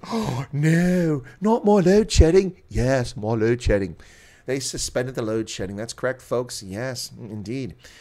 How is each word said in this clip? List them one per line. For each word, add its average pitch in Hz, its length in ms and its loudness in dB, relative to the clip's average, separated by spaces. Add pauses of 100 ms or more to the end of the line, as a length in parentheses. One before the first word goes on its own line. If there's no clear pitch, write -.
<gasps> - 60 -16
Oh, 139 400 -4
no, 160 720 2 (180)
not 226 220 2
more 208 180 6
load 202 280 6
shedding. 180 460 4 (120)
Yes, 123 480 0
more 110 200 -2
load 117 240 2
shedding. 98 360 0 (500)
They 135 140 -4
suspended 127 540 -6
the 127 80 -4
load 110 280 -4
shedding. 98 260 -8
That's 113 160 -10
correct, 127 300 -6
folks. 123 400 -6
Yes, 120 560 -10
indeed. 110 560 -10 (260)